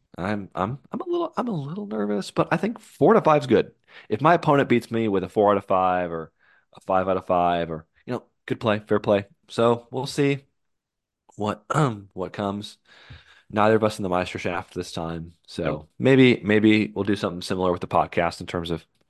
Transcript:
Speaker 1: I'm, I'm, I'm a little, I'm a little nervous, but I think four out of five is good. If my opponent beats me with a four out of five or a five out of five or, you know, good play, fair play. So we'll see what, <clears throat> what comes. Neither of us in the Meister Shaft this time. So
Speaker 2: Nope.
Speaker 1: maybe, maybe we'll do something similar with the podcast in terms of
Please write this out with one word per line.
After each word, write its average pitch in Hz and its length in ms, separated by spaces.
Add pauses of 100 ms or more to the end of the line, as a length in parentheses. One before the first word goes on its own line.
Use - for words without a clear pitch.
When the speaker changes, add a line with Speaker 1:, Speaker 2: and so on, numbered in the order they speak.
(180)
Speaker 1:
I'm, 95 360
I'm, 110 240 (140)
I'm - 80
a - 60
little, 339 300
I'm 262 120
a 226 40
little 170 340
nervous, 208 440
but - 220
I - 60
think 220 220
four 175 340
out 220 40
of 160 60
five 151 180
is 135 60
good. 95 240 (360)
If 110 120
my 160 140
opponent 147 340
beats 120 220
me 113 180
with 95 160
a 92 40
four 101 240
out 98 60
of 98 80
five 90 460
or 80 200 (420)
a - 80
five 92 260
out 92 80
of 92 100
five 87 440
or, 80 160 (200)
you 123 80
know, 117 100 (220)
good 123 140
play, 107 200
fair 104 200
play. 101 260 (220)
So 117 420
we'll 131 160
see 139 380 (920)
what, 104 340
<clears throat> 113 440
what 90 180
comes. 101 460 (720)
Neither 107 260
of 107 80
us 107 140
in 104 60
the 92 40
Meister 90 300
Shaft 90 360
this - 180
time. 82 420 (120)
So - 180
Speaker 2:
Nope. 78 340
Speaker 1:
maybe, 127 460
maybe 107 440
we'll 101 160
do 101 120
something 90 260
similar 92 300
with 87 100
the - 60
podcast 85 520
in 90 60
terms 85 240
of 82 160 (240)